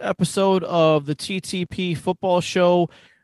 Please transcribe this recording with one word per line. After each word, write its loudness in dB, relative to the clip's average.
episode 0
of 2
the -4
T -6
T -6
P -4
Football -2
Show. 2